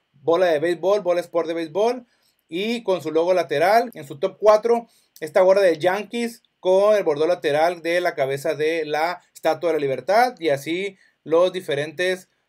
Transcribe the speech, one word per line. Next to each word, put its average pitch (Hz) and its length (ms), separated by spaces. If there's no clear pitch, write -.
bola 170 340
de 156 140
béisbol, 175 400
bola 175 200
sport 165 280
de 170 60
béisbol, 196 520
y 220 360
con 180 180
su 160 80
logo 170 240
lateral. 180 580
En 151 140
su 147 140
top 190 180
cuatro, 226 480
esta 160 220
gorra 190 220
de 165 160
Yankees 208 640
con 202 360
el 196 80
bordón 156 240
lateral 165 540
de 170 180
la 175 160
cabeza 139 400
de 156 280
la 156 380
Estatua 160 380
de 160 40
la 151 60
Libertad, 185 600
y 160 80
así 165 480
los 170 300
diferentes 160 760